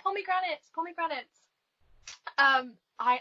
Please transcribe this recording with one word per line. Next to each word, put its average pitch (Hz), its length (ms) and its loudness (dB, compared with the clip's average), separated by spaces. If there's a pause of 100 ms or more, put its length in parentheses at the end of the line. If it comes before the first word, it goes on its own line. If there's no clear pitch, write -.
pomegranates, 370 720 -4
pomegranates." 330 680 -6 (960)
Um, 262 360 4 (260)
I 247 220 2